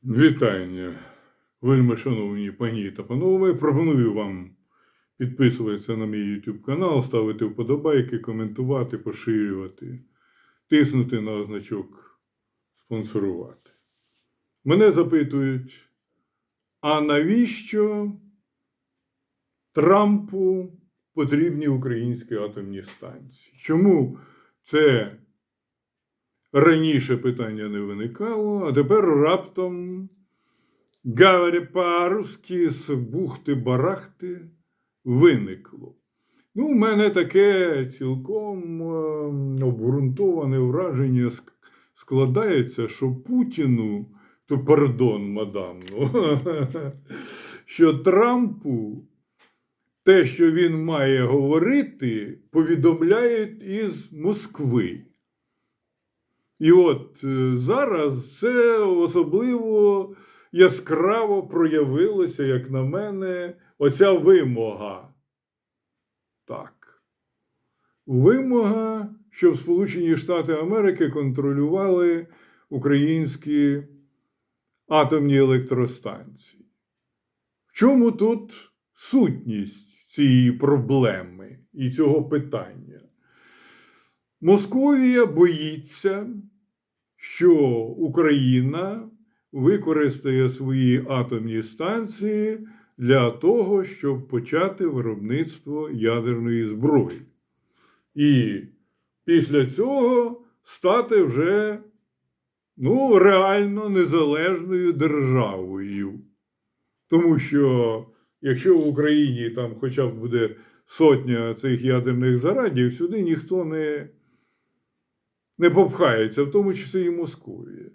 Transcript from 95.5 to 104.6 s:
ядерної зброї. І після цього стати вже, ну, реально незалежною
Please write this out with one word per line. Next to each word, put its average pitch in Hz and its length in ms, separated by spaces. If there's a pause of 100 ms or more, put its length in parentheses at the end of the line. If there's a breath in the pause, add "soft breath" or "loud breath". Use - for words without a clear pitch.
ядерної 117 760
зброї. 110 560 (920)
І 127 460 (640)
після 143 420
цього 240 760 (200 soft breath)
стати 220 600
вже, 185 560 (960)
ну, 226 420
реально 202 720
незалежною 175 1040